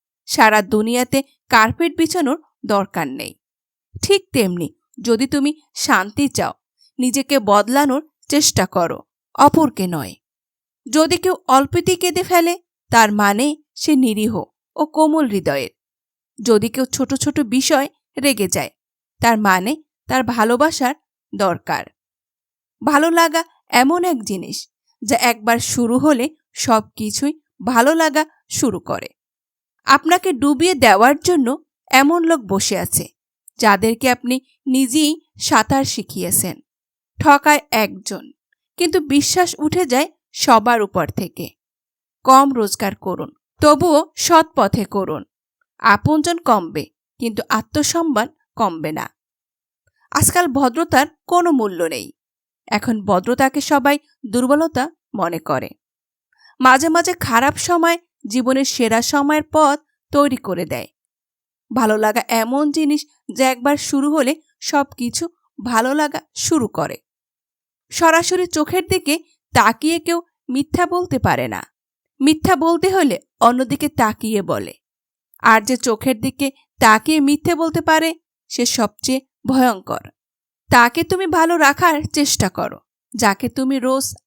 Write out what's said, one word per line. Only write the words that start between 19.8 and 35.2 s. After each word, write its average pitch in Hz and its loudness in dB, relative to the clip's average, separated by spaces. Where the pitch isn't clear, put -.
তার 254 -2
ভালোবাসার 247 0
দরকার। 180 -4
ভালো 294 0
লাগা 330 2
এমন 277 2
এক 339 -2
জিনিস 190 -8
যা 240 0
একবার 233 0
শুরু 240 -2
হলে 277 2
সব 220 0
কিছুই 220 -6
ভালো 247 2
লাগা 311 0
শুরু 196 -2
করে। - -10
আপনাকে 330 2
ডুবিয়ে 285 0
দেওয়ার 233 4
জন্য 302 2
এমন 285 4
লোক 330 2
বসে 196 -2
আছে, - -2
যাদেরকে 220 2
আপনি 247 -2
নিজেই 269 2